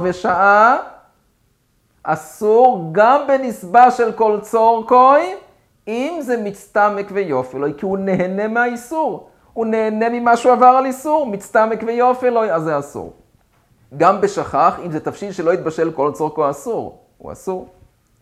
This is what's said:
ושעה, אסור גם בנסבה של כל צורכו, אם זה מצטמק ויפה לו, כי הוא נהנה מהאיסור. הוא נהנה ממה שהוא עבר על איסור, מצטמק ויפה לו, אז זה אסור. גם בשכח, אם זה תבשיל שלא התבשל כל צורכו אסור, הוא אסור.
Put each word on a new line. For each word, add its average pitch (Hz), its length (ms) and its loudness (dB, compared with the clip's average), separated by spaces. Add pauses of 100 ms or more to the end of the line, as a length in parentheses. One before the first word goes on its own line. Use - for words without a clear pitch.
ושעה, 202 760 2 (1300)
אסור 208 880 2
גם 226 360 4
בנסבה 247 640 4
של 240 200 -2
כל 214 300 0
צורכו, 226 720 4 (760)
אם 269 340 -6
זה 240 160 -4
מצטמק 208 720 -4
ויפה 143 460 -4
לו, 139 100 -4 (100)
כי - 80 -8
הוא 190 120 -2
נהנה 190 500 -2
מהאיסור. 240 800 -4 (260)
הוא 226 120 -4
נהנה 220 440 -2
ממה 240 280 0
שהוא 247 140 2
עבר 240 140 4
על 262 200 6
איסור, 294 420 -2
מצטמק 220 580 -2
ויפה 247 440 0
לו, 226 140 0
אז 165 200 -2
זה 156 160 -4
אסור. 95 340 -12 (840)
גם 185 240 2
בשכח, 170 640 -2
אם 175 60 -10
זה 151 80 -6
תבשיל 196 320 -10
שלא 170 200 -2
התבשל 160 400 -4
כל 147 220 -2
צורכו 147 360 -4
אסור, 143 500 -8 (180)
הוא - 140 -16
אסור. 190 360 -10 (540)